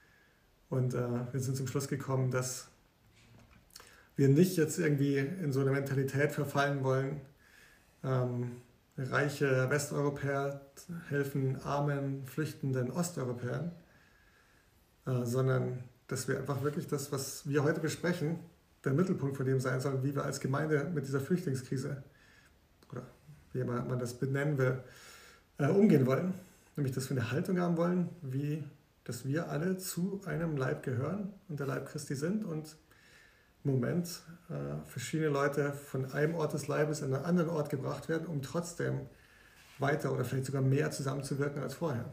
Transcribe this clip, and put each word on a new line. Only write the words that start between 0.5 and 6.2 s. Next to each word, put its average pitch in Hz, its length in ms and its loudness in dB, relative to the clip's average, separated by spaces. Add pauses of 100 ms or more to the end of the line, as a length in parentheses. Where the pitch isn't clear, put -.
Und, 127 240 2
äh, 123 400 -2
wir 135 60 -2
sind 127 180 -2
zum 135 80 -2
Schluss 139 220 -4
gekommen, 131 420 0
dass 127 380 -2 (1500)
wir 139 140 6
nicht 170 260 8
jetzt 151 220 2
irgendwie 143 400 2
in 139 340 -2
so 131 100 2
eine 135 100 4
Mentalität 139 600 2